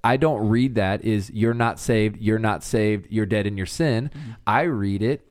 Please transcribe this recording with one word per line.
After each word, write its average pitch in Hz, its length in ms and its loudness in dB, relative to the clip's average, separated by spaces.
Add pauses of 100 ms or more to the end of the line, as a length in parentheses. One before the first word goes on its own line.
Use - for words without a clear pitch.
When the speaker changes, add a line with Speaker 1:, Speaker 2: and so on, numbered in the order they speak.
Speaker 1:
I 120 140 4
don't 135 300 0
read 120 280 2
that 98 300 0
as 107 260 0
"You're 113 240 2
not 117 240 -2
saved, 107 420 0
you're 110 180 2
not 107 240 0
saved, 107 480 0
you're 110 160 0
dead 104 200 0
in 101 100 -4
your 92 100 -4
sin." 139 460 -2
Speaker 2:
Mm-hmm. 139 180 -12 (140)
Speaker 1:
I 113 180 2
read 98 400 0
it 135 280 -2